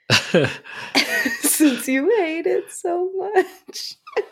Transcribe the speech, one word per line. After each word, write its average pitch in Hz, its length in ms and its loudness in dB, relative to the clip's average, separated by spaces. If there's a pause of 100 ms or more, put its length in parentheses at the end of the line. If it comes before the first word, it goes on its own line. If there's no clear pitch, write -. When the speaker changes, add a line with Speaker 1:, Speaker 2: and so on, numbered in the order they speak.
Speaker 1:
<laughs> - 0 -
Speaker 2:
<laughs> - 1300 0
Speaker 1:
since 262 460 2
you 269 300 2
hate 330 300 -2
it 381 240 -2
so 359 460 -4
much. - 760 -2 (220)
<laughs> 427 140 -2